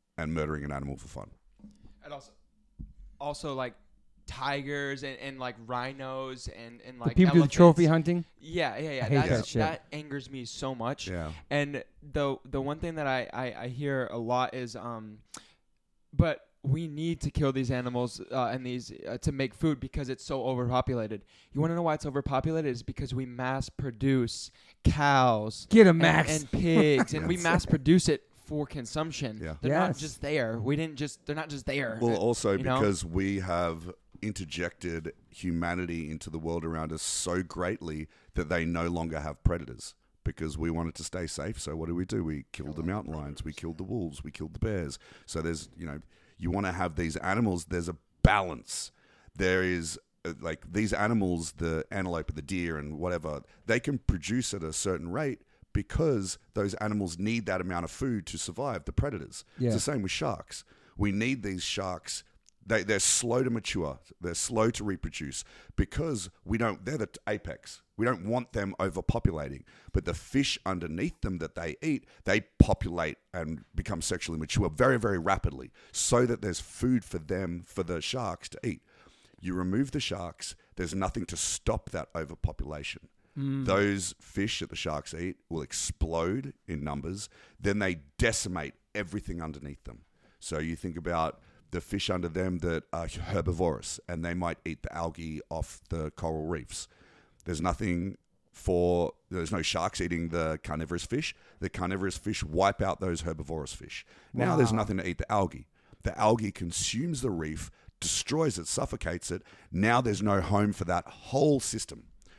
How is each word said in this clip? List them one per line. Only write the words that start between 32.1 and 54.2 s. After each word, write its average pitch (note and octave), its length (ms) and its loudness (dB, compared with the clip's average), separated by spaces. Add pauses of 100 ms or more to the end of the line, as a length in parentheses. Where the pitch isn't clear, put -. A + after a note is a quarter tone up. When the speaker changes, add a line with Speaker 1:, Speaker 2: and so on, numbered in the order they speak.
Speaker 2:
Uh, G2+ 40 2
Speaker 1:
also A2 380 2
Speaker 2:
you - 80 0
know? C3 160 2
Speaker 1:
because G2+ 240 2
we F#2+ 360 0
have F2 520 -2 (300)
interjected E2+ 880 -4 (180)
humanity E2+ 800 -2
into D#2 200 -8
the D#2+ 80 -6
world E2 260 -2
around D#2+ 280 -4
us D#2 100 -6
so F2+ 400 -2
greatly E2 680 -4 (260)
that E2 140 -2
they E2+ 160 2
no E2+ 240 0
longer E2 320 -2
have D2 240 -8
predators D#2 500 -2 (300)
because D#2 340 -4
we E2 120 0
wanted E2 260 -2
to D#2+ 80 -10
stay F2+ 240 -6
safe. D2+ 320 -6
So D2+ 160 -6
what D#2+ 120 -4
do E2+ 60 -2
we F#2 100 0
do? G2+ 200 -2
We D2+ 280 -4
killed D2+ 240 -8
the D#2+ 60 -6
mountain F2+ 320 -4
lions. D2 300 -8
We D#2 80 -6
killed E2 260 -8
the F#2+ 60 -6
wolves. F#2 400 -4
We D#2+ 80 -8
killed D#2+ 220 -10
the - 40 -12
bears. F#2 400 -2 (280)
So - 140 -4
there's, D#2+ 360 -2
you E2+ 100 -10
know, D2+ 140 -8 (380)
you F2 120 -2
wanna F#2+ 220 0
have F2 240 -2
these E2 200 0
animals. F#2+ 500 2
There's E2+ 220 -2
a E2 80 -6 (260)
balance. F#2 680 2 (460)
There F#2 260 4
is, F2 360 0 (260)
uh, E2+ 160 -6
like, D#2+ 320 -8
these G#2 200 2
animals, F#2+ 600 2
the D#2+ 380 -2
antelope, F2 440 -4
the D2 80 -8
deer E2+ 360 -2
and D2 200 -8
whatever, E2 440 -4 (240)
they A#2 140 2
can C#3+ 180 -2
produce - 540 0